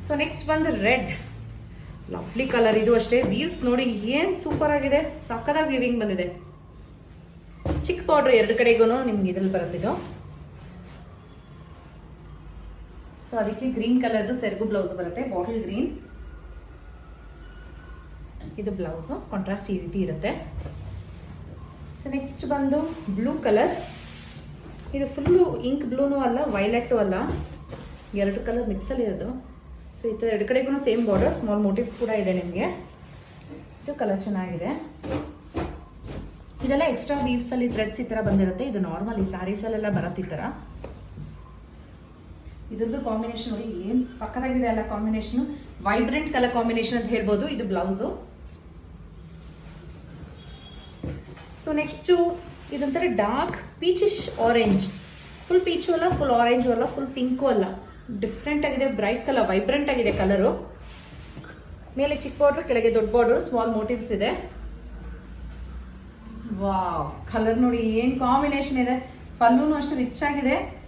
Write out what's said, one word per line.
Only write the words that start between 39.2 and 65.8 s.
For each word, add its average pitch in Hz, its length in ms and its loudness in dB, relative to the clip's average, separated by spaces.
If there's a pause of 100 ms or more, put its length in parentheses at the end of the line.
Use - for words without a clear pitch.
ಈ 185 60 -2
ಸ್ಯಾರೀಸಲ್ಲೆಲ್ಲ 208 600 -4
ಬರುತ್ತೆ 180 320 -2
ಈ 180 40 -4
ಥರ. 156 140 -6 (2250)
ಇದ್ರದ್ದು 226 280 -2
ಕಾಂಬಿನೇಷನ್ 226 520 -4
ನೋಡಿ 202 360 -6
ಏನ್ 254 160 2
ಸಖತ್ತಾಗಿದೆ 247 640 -2
ಅಲ್ಲ 220 220 2
ಕಾಂಬಿನೇಷನ್, 220 580 0 (360)
ವೈಬ್ರೆಂಟ್ 254 500 2
ಕಲರ್ 247 200 2
ಕಾಂಬಿನೇಷನ್ 233 480 2
ಅಂತ 196 80 -4
ಹೇಳ್ಬೋದು. 208 400 2
ಇದು 220 160 -4
ಬ್ಲೌಸು. 190 640 -2 (3250)
So, 302 100 -2
ನೆಕ್ಸ್ಟು 339 760 2 (200)
ಇದೊಂಥರ 285 340 0
ಡಾರ್ಕ್ 233 760 0
ಪೀಚಿಶ್ - 600 2
ಆರೆಂಜ್, 226 480 6 (600)
ಫುಲ್ 359 140 8
ಪೀಚು 339 320 2
ಅಲ್ಲ, 339 240 4
ಫುಲ್ 277 140 2
ಆರೆಂಜು 240 400 6
ಅಲ್ಲ, 233 140 4
ಫುಲ್ 269 220 -4
ಪಿಂಕು 254 400 0
ಅಲ್ಲ, 208 180 4 (540)
ಡಿಫ್ರೆಂಟ್ 294 460 0
ಆಗಿದೆ, 269 220 2
ಬ್ರೈಟ್ 220 380 0
ಕಲರ್, 247 240 2
ವೈಬ್ರೆಂಟ್ 262 400 2
ಆಗಿದೆ 233 220 4
ಕಲರು. 190 680 2 (1200)
ಮೇಲೆ 285 180 2
ಚಿಕ್ಕ 285 260 -4
ಬಾರ್ಡರ್, 285 220 6
ಕೆಳಗೆ 226 300 4
ದೊಡ್ಡ 214 180 4
ಬಾರ್ಡರ್, 233 300 6
ಸ್ಮಾಲ್ 226 300 0
ಮೋಟಿವ್ಸ್ 220 400 -2
ಇದೆ. 214 400 0 (2000)